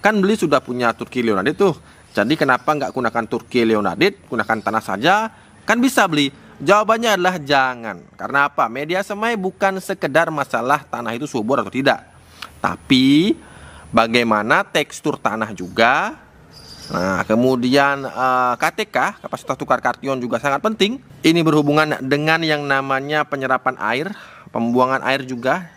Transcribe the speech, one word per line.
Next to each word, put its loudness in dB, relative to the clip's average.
Kan 2
Beli 2
sudah 0
punya -2
Turki -6
Leonard 0
itu. 2
Jadi 0
kenapa 0
nggak -4
gunakan -2
Turki -2
Leonard, 0
gunakan -2
tanah -2
saja? 0
Kan 2
bisa, 2
Beli. -2
Jawabannya 2
adalah 0
jangan. 0
Karena 0
apa? 0
Media -4
semai -4
bukan -2
sekedar 0
masalah -2
tanah -8
itu -6
subur -2
atau -6
tidak, 0
tapi 2
bagaimana 2
tekstur -4
tanah -4
juga. 0
Nah, -2
kemudian, 2
eh, 0
K -2
T -8
K, -4
kapasitas -8
tukar -2
kation -4
juga -4
sangat 0
penting. -2
Ini 4
berhubungan 2
dengan 0
yang -2
namanya 0
penyerapan -2
air, -2
pembuangan 0
air 0
juga. -4